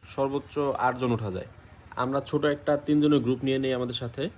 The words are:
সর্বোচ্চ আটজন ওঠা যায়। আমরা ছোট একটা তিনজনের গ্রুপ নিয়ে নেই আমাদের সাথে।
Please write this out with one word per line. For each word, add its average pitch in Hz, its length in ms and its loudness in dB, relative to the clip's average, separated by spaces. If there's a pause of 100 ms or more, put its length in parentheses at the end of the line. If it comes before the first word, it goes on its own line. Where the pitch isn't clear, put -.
সর্বোচ্চ 139 540 -4
আটজন 127 540 0
ওঠা 107 180 -2
যায়। 92 160 -6 (440)
আমরা 135 300 -2
ছোট 147 240 -2
একটা 147 320 2
তিনজনের 147 440 4
গ্রুপ 127 240 0
নিয়ে 135 140 0
নেই 135 140 0
আমাদের 123 220 -2
সাথে। 135 440 -6